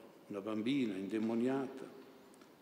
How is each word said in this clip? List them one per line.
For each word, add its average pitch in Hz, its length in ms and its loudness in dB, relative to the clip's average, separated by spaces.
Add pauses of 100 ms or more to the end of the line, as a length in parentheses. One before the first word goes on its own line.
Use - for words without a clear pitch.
(280)
una 101 120 -4
bambina 110 560 2
indemoniata, 113 880 2 (800)